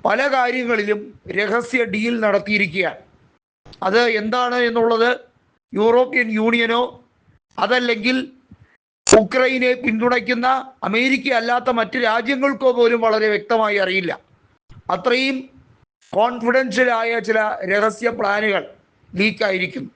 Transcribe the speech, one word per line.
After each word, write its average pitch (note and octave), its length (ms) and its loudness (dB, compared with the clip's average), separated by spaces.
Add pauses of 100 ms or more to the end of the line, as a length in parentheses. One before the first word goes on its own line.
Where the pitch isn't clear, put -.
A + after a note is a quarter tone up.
പല G#3+ 140 0 (140)
കാര്യങ്ങളിലും A#3+ 640 -2 (380)
രഹസ്യ A#3+ 420 -2 (120)
ഡീൽ A3+ 220 -2 (100)
നടത്തിയിരിക്കുകയാണ്. G3 760 -2 (880)
അത് G#3+ 160 2 (180)
എന്താണ് B3 380 -2 (100)
എന്നുള്ളത് A#3 420 2 (680)
യൂറോപ്യൻ A#3+ 500 2 (100)
യൂണിയനോ A#3 440 0 (840)
അതല്ലെങ്കിൽ A#3+ 520 0 (920)
ഉക്രൈനെ B3+ 680 4 (100)
പിന്തുണയ്ക്കുന്ന A#3+ 640 0 (400)
അമേരിക്ക B3+ 420 0 (120)
അല്ലാത്ത A#3+ 280 -2 (100)
മറ്റ് A3+ 280 -2
രാജ്യങ്ങൾക്കോ B3+ 720 0
പോലും A#3 280 4
വളരെ G#3+ 280 2
വ്യക്തമായി G#3 500 0
അറിയില്ല. F#3 280 -2 (840)
അത്രയും B3+ 420 0 (760)
കോൺഫിഡൻഷ്യലായ A#3+ 1000 0 (160)
ചില A3 100 2 (340)
രഹസ്യ G#3+ 360 0 (100)
പ്ലാനുകൾ G#3 440 0 (480)
ലീക്കായിരിക്കുന്നു. F#3 840 -2